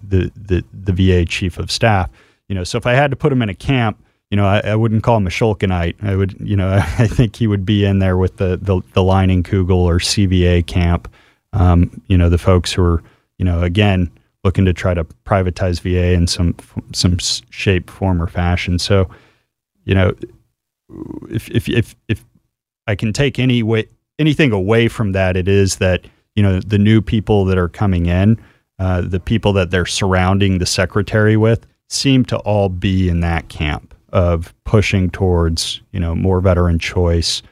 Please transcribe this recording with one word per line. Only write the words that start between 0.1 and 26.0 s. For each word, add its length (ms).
the, 280
the 180
V 200
A 140
chief 340
of 100
staff. 400
You 60
know, 80
so 160
if 80
I 60
had 180
to 40
put 160
him 120
in 60
a 40
camp, 500
you 60
know, 100
I, 140
I 140
wouldn't 280
call 140
him 100
a 20
Shulkinite. 760
I 120
would, 240
you 160
know, 180
<laughs> 240
I 80
think 300
he 100
would 220
be 180
in 140
there 180
with 200
the, 200
the, 240
the 80
Leinenkugel 680
or 300
C 260
V 220
A 160
camp. 440
Um, 540
you 100
know, 120
the 100
folks 340
who 100
are, 200
you 80
know, 160
again, 480
looking 220
to 80
try 200
to 100
privatize 560
V 160
A 160
in 140
some, 280
some 220
s-, 340
shape, 400
form, 320
or 60
fashion. 500
So, 320
you 100
know, 180
if, 200
if, 200
if, 260
if 180
I 80
can 180
take 280
any 240
way, 240
anything 320
away 360
from 260
that, 220
it 120
is 300
that, 280